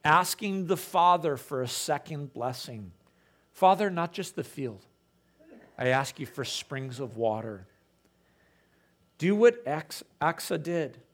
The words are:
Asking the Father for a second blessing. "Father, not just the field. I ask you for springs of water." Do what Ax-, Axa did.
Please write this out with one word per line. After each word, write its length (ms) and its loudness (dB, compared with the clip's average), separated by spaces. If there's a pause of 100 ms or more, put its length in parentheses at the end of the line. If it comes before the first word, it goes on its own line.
Asking 600 2
the 100 2
Father 600 2
for 240 -6
a 60 -2
second 680 -6
blessing. 580 -8 (640)
"Father, 360 4
not 220 -2
just 240 -10
the 80 -6
field. 420 -10 (920)
I 100 0
ask 320 0
you 60 -6
for 180 -8
springs 560 -8
of 160 -8
water." 520 -2 (1500)
Do 180 2
what 300 6
Ax-, 380 -6 (160)
Axa 420 -2
did. 380 -4 (140)